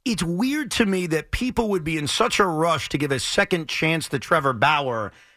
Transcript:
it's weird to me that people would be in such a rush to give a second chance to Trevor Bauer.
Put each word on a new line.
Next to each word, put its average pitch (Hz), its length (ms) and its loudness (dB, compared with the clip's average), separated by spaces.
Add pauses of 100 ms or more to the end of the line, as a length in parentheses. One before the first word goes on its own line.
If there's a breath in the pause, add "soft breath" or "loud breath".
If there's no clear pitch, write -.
it's 226 160 0
weird 226 500 -2
to 233 140 2
me 185 220 0
that 151 240 -2
people 240 380 -2
would 180 140 0
be 160 140 -2
in 147 80 -2
such - 320 0
a 202 80 6
rush 160 440 0
to 151 80 -2
give 143 140 0
a 131 60 0
second 180 500 0
chance 160 400 0
to 139 100 -4
Trevor 139 360 2
Bauer. 123 580 0 (240 soft breath)